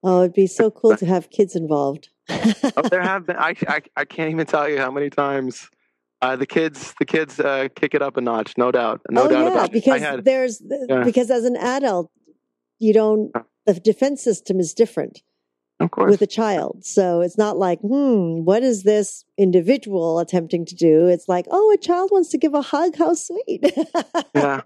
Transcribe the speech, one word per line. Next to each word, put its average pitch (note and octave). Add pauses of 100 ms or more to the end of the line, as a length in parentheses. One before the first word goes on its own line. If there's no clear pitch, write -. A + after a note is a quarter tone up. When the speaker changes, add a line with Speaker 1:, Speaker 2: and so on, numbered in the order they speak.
Speaker 1:
Oh, F#3
it'd F3+
be G3
so A3
cool -
Speaker 2:
But G#3+
Speaker 1:
to F3
have F3+
kids G3
involved. D3+ (200)
<laughs> - (480)
Speaker 2:
Oh, D3
there F3+
have F#3
been. F3
I, E3 (120)
I, D3 (140)
I C#3+
can't D#3+
even D#3+
tell D3
you D3
how C3
many C#3+
times, C#3 (520)
uh, B2+
the C3
kids, D#3+
the C#3+
kids, D#3
uh, C3+
kick -
it C#3+
up C#3
a B2+
notch. A#2
No B2
doubt. A#2
No B3
Speaker 1:
Oh, C#4
Speaker 2:
doubt -
Speaker 1:
yeah, F4+
Speaker 2:
about -
it. -
I G3+
Speaker 1:
because B3+
Speaker 2:
had D3
Speaker 1:
there's B3+
the, C4
Speaker 2:
Yeah. B3+
Speaker 1:
because A#3+
as A#3+
an B3
adult, A#3+ (680)
you G#3+
don't, G#3+
Speaker 2:
Yeah. A2+ (220)
Speaker 1:
the G3+
defense C4
system F#3+
is E3
different - (580)
Speaker 2:
Of F3
course. G3+
Speaker 1:
with G3+
a G3+
child. G3+
So F3+
it's F3
not G#3+
like, F3
"Hmm, G3+
what G3
is A3+
this G#3 (140)
individual F3+
attempting E3+
to F3
do?" E3
It's F3+
like, F3+
"Oh, G#4+
a G4+
child F#4
wants F#4+
to D#4+
give C#4
a D4
hug. D#4
How E4
sweet." -
<laughs> -
Speaker 2:
Yeah. C#3